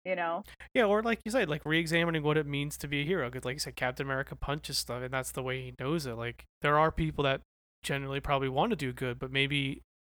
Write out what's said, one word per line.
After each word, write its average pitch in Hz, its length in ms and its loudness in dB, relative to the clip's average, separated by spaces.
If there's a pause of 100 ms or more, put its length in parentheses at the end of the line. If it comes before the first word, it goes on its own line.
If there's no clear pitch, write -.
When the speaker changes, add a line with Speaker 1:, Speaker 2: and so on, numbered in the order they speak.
Speaker 1:
you 185 100 -2
know? 170 280 -2 (300)
Speaker 2:
Yeah, 240 120 6
or 208 180 4
like 226 200 0
you 220 80 -6
said, 220 180 2
like, 151 160 -2
re-examining 165 580 2
what 151 140 2
it 147 100 0
means 143 320 -4
to 147 80 -6
be 143 140 -2
a 143 40 -2
hero. 156 240 0
'Cause 123 160 -6
like 123 100 -2
you 147 40 -6
said, - 160 -8
Captain 131 320 -2
America 135 280 -2
punches 143 440 -4
stuff, 123 240 -4
and 127 100 -6
that's 131 180 -2
the 139 120 -4
way 131 180 -2
he 127 160 -10
knows 143 300 -2
it. 117 80 -4
Like, 117 300 -6 (160)
there 151 180 6
are 156 120 6
people 151 340 0
that 135 160 2 (420)
generally 139 360 -2
probably 135 300 2
wanna 170 260 2
do 139 180 -2
good, 123 260 -4
but 131 120 -6
maybe 139 500 2 (220)